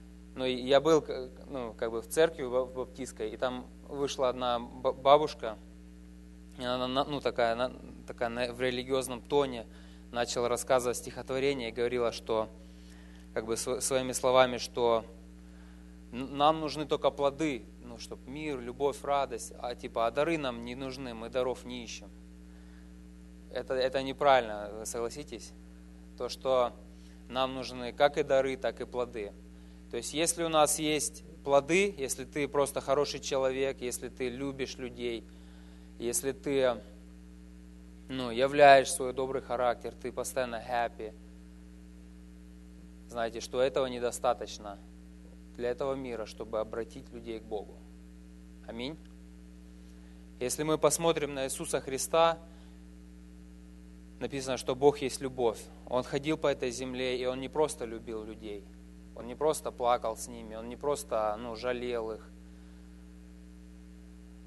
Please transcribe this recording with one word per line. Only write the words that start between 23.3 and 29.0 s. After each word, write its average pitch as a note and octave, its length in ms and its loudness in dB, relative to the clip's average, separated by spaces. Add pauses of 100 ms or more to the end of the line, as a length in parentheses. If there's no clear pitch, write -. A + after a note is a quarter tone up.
Это, B2+ 220 -2
это C3 280 4
неправильно, B2+ 760 6
вы A2 80 -6
согласитесь? A#2 640 -6 (640)
То, B2 120 -4
что B2+ 440 4 (560)
нам C3 260 2
нужны B2 380 -6
как C#3+ 240 6
и D#3+ 60 2
дары, C3+ 340 4
так B2 240 -4
и B2 60 -4
плоды. A#2+ 460 -4 (580)